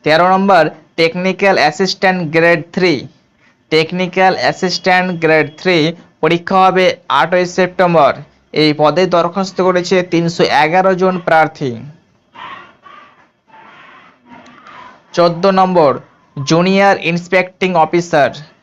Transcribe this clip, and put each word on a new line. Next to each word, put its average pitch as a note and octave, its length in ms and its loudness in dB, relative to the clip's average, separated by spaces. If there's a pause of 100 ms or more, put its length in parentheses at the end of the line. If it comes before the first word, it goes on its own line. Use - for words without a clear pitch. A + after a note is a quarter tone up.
তেরো D#3+ 280 4
নম্বর, F#3+ 300 4 (360)
টেকনিক্যাল F3+ 600 0
অ্যাসিস্ট্যান্ট F#3 580 -2 (160)
গ্রেড E3 260 2 (140)
থ্রি। F3 180 0 (800)
টেকনিক্যাল F3+ 720 0
অ্যাসিস্ট্যান্ট F#3 680 -2 (140)
গ্রেড D#3 240 2 (120)
থ্রি F3+ 180 0 (440)
পরীক্ষা E3+ 440 0
হবে F#3 200 2 (360)
আটই F3+ 240 0 (100)
সেপ্টেম্বর। F3 560 2 (500)
এই D3+ 180 2
পদে D3+ 240 2 (120)
দরখাস্ত F3 420 -2 (100)
করেছে F3+ 300 0 (140)
তিনশো E3+ 320 -2 (200)
এগারো F#3 280 2 (100)
জন F#3 140 0 (120)
প্রার্থী। D#3 440 0 (3500)
চোদ্দ E3+ 300 0 (160)
নম্বর, F3+ 320 2 (460)
জুনিয়র F#3 580 2 (160)
ইন্সপেক্টিং F#3 580 -2 (160)
অফিসার। D#3 460 0 (320)